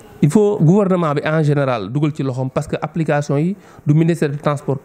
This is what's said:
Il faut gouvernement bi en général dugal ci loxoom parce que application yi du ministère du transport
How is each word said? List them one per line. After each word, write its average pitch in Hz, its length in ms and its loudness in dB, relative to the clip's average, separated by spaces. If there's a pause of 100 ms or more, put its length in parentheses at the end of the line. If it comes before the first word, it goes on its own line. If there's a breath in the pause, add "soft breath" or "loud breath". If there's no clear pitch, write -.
(220)
Il 151 80 4
faut 208 280 2
gouvernement 175 560 2
bi 147 100 -2
en 156 180 0
général 131 500 -2
dugal 147 220 -2
ci - 80 -8
loxoom 131 280 -4
parce 147 160 -4
que - 140 -6
application 147 560 -2
yi 170 180 0 (320 loud breath)
du 147 80 4
ministère 165 360 2
du 143 80 -6
transport 143 460 -4